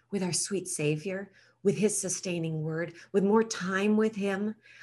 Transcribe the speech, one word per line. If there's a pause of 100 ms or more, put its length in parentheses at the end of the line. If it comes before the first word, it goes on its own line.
(120)
with
our
sweet
Savior, (300)
with
his
sustaining
word, (200)
with
more
time
with
him. (300)